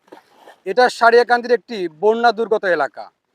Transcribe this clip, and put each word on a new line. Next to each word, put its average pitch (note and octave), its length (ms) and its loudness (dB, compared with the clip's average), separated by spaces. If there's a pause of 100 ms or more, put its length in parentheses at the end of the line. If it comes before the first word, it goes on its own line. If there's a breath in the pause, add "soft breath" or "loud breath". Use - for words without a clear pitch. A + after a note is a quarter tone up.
(640 soft breath)
এটা G#3+ 240 2
সারিয়াকান্দির A#3+ 640 2
একটি G#3 360 -6
বন্যা A3 440 0
দুর্গত G#3 320 -4
এলাকা। C#3 460 -4 (240)